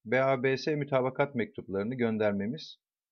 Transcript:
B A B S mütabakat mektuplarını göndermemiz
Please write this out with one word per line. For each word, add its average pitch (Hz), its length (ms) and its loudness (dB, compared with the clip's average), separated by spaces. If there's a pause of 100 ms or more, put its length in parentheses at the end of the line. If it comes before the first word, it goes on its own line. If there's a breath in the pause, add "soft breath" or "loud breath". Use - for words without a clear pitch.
B 123 180 2
A 135 200 2
B 135 140 2
S 156 180 -2
mütabakat 139 600 0
mektuplarını 104 600 -4
göndermemiz 107 880 -2 (320)